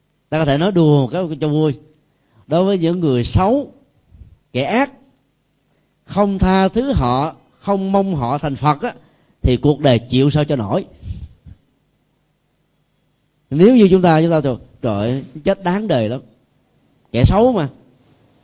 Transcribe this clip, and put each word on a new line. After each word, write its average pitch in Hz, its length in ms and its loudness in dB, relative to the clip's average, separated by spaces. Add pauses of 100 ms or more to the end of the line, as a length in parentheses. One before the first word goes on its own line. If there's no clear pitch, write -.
(300)
Ta 156 100 -2
có 160 60 2
thể 139 120 0
nói 180 140 0
đùa 151 300 4
một 123 100 -2
cái 160 300 -6
cho 156 60 -4
vui. 151 320 -2 (680)
Đối 170 180 0
với 196 120 0
những 170 220 -2
người 131 240 0
xấu, 214 480 -2 (800)
kẻ 127 100 -2
ác, 247 280 -2 (1120)
không 196 340 -2
tha 190 280 2
thứ 254 260 -2
họ, 131 420 -2 (240)
không 190 320 -4
mong 196 240 0
họ 131 220 -4
thành 143 180 -6
Phật 139 260 0
á, 104 140 -8 (460)
thì 123 160 2
cuộc 143 220 0
đời 131 200 2
chịu 127 300 0
sao 147 160 -2
cho 147 100 -4
nổi. 123 300 -4 (2750)
Nếu 190 260 4
như 214 160 6
chúng 185 100 4
ta, 160 200 4
chúng 170 100 2
ta, 156 100 2
trời, 127 140 -2 (260)
trời 107 300 -2
ơi, 135 140 -6 (180)
chết 196 200 -2
đáng 196 240 -4
đời 120 220 0
lắm. 131 120 -8 (920)
Kẻ 120 140 0
xấu 233 280 4
mà, 151 160 -2 (760)